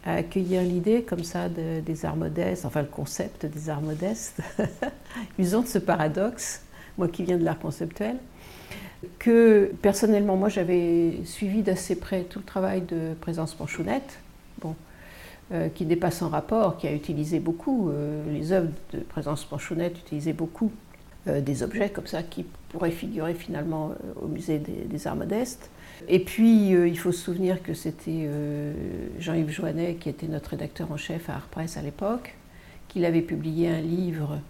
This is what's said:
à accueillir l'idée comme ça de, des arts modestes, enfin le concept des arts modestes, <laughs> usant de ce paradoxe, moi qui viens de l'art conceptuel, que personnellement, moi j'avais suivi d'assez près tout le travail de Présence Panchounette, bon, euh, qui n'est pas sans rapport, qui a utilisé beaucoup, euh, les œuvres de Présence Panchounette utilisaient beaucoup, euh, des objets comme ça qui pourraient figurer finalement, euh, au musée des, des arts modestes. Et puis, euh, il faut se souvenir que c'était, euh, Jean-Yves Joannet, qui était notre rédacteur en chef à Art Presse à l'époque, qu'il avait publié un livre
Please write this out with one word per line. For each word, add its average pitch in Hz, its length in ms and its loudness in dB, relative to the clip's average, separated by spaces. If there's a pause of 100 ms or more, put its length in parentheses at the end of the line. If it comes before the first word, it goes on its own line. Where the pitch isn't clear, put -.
à 170 120 0
accueillir 180 480 2
l'idée 180 400 4
comme 175 200 -4
ça 175 240 -4
de, 165 320 -2
des 160 260 -4
arts 151 100 -2
modestes, 170 500 -2
enfin 147 160 0
le 143 60 -2
concept - 580 -6
des 156 240 -6
arts 147 120 -2
modestes, 165 600 -4 (480)
<laughs> - 480 -12
usant 190 240 4
de 247 60 0
ce - 100 0
paradoxe, 175 880 0 (340)
moi 180 100 2
qui 170 160 -2
viens 180 140 2
de 170 60 4
l'art 160 160 0
conceptuel, 170 560 -4 (1040)
que 226 520 10 (120)
personnellement, 202 520 6
moi 196 140 4
j'avais 170 760 4
suivi 202 380 -2
d'assez 185 340 2
près 180 280 -2
tout 180 160 -8
le 190 60 -12
travail 190 360 0
de 165 400 -2
Présence 165 320 -4
Panchounette, 208 640 -4 (420)
bon, 160 140 -6 (800)
euh, 165 160 0
qui 165 160 -4
n'est 165 100 4
pas 170 160 2
sans 170 180 -2
rapport, 165 480 2
qui 165 100 -4
a 147 60 0
utilisé 151 460 -2
beaucoup, 175 500 0
euh, 147 340 -2 (100)
les 151 200 0
œuvres 175 160 4 (220)
de - 100 -6
Présence 147 440 -4
Panchounette 170 540 -4
utilisaient 156 340 -4
beaucoup, 165 380 -2 (560)
euh, 143 140 2
des 135 200 0
objets 208 280 0
comme - 180 -8
ça 165 160 -4
qui - 200 -8 (260)
pourraient 170 200 0
figurer 165 460 -4
finalement, 156 560 -4
euh, - 320 -10
au - 40 -4
musée 156 300 -2
des, - 280 -6
des - 220 -6
arts - 80 -4
modestes. 196 540 -4 (380)
Et 185 100 6
puis, 208 560 8
euh, 175 140 8
il 170 100 2
faut 180 140 0
se 175 100 -2
souvenir 180 400 0
que 160 140 -4
c'était, 160 480 -4
euh, 147 500 -4 (460)
Jean-Yves 160 320 0
Joannet, 170 480 -2
qui 156 100 -6
était 151 160 -8
notre 156 260 -6
rédacteur 160 400 -6
en 147 60 -6
chef 165 320 -6
à - 40 -6
Art - 180 -8
Presse 165 260 -6
à - 60 -6
l'époque, 202 500 -4 (540)
qu'il 175 180 0
avait 165 160 4
publié 160 480 0
un 160 120 0
livre 160 580 0 (100)